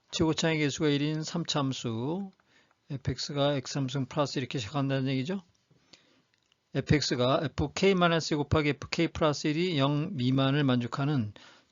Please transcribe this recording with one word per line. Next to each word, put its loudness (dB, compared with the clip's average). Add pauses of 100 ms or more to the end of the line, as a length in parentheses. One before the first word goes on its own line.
(100)
최고차의 2
개수가 2
일인 2
삼 -4
참수, -2 (580)
fx가 -2
x -4
함수 -2
플러스 -2
이렇게 -4
시작한다는 -2
얘기죠. -2 (1300)
fx가 2
fk 0
마이너스 2
일 2
곱하기 2
fk -2
플러스 0
일이 0
영 0
미만을 2
만족하는 0 (400)